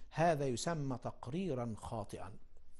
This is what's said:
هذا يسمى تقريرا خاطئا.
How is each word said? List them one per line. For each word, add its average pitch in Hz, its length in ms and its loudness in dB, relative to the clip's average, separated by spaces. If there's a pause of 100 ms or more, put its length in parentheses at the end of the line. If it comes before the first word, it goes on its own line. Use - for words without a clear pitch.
(120)
هذا 156 340 6
يسمى 135 520 2
تقريرا 127 800 -2
خاطئا. 104 540 -6 (480)